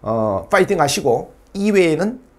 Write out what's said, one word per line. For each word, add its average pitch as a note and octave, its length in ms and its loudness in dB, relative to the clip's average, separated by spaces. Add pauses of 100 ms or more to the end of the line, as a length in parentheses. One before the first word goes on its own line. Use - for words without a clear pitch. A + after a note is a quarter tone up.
어, G#2+ 480 -4
파이팅 F#3 320 2
하시고 C#3+ 520 0 (200)
이외에는 G3 680 0 (180)